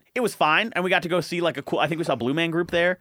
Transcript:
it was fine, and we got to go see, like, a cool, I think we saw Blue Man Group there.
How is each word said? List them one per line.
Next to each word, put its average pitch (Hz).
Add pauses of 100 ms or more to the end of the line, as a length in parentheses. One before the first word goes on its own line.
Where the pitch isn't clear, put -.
(140)
it 247
was 220
fine, 170
and 180
we 185
got 180
to 175
go 175
see, 175
like, 165
a 139
cool, -
I -
think 160
we 165
saw 147
Blue 120
Man 165
Group 170
there. 175